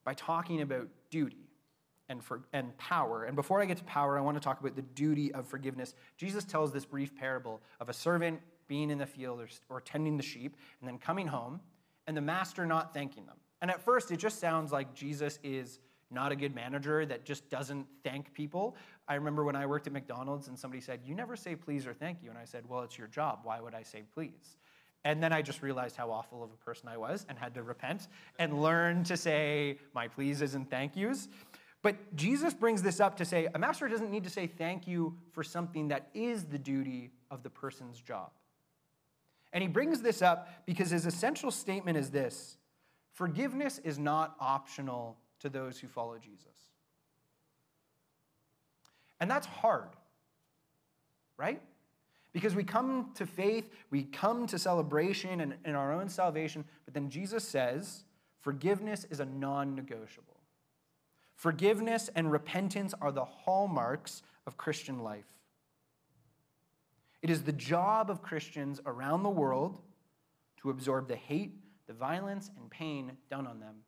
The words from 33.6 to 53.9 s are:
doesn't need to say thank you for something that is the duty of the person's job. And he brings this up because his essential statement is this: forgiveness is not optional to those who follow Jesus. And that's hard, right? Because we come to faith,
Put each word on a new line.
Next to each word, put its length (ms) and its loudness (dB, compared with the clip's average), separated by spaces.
doesn't 240 0
need 140 0
to 60 -6
say 180 -2
thank 400 -4
you 280 0
for 140 -6
something 440 -2
that 240 -2
is 340 -2
the 120 -4
duty 540 -2
of 140 -12
the 60 -10
person's 500 -10
job. 320 -8
And 100 0
he 60 0
brings 340 2
this 200 4
up 260 6
because 240 2
his 160 2
essential 460 0
statement 440 0
is 140 0
this: 480 -4
forgiveness 640 0
is 220 -2
not 400 2
optional 800 -4
to 100 -6
those 300 -6
who 80 -14
follow 320 -6
Jesus. 540 -20
And 100 2
that's 160 2
hard, 440 2
right? 260 -2
Because 180 2
we 100 2
come 500 2
to 100 -4
faith, 460 0